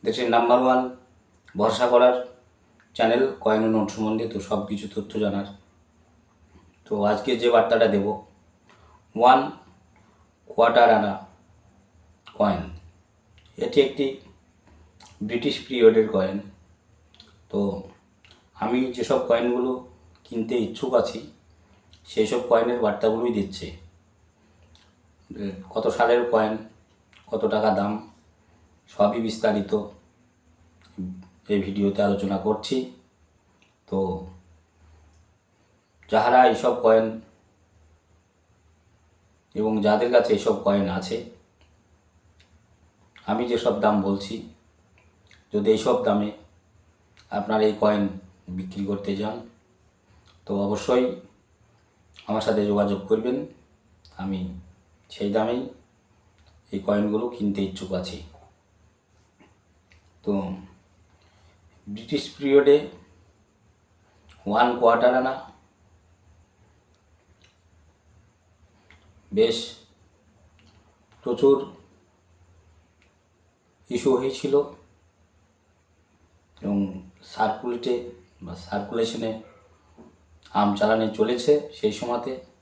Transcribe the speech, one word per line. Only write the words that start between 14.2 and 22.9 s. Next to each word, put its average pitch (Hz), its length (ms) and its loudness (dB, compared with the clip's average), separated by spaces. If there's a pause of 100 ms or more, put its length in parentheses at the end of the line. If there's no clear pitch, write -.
ব্রিটিশ 120 440 -4
পিরিয়ডের 110 420 6
কয়েন। 98 300 -2 (1120)
তো 98 400 -4 (680)
আমি 123 380 0
যেসব 123 340 -2
কয়েনগুলো 123 600 0 (340)
কিনতে 117 340 -4
ইচ্ছুক 123 360 -4
আছি, - 380 -2 (720)
সেই 107 220 0
সব 120 220 -4
কয়েনের 117 320 2
বার্তাগুলোই 110 520 0